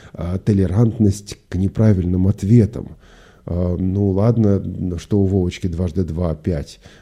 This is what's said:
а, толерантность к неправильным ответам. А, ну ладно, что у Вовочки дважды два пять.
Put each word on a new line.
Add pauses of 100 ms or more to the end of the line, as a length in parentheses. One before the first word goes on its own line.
(140)
а,
толерантность (120)
к
неправильным
ответам. (540)
А,
ну
ладно,
что
у
Вовочки
дважды
два
пять. (200)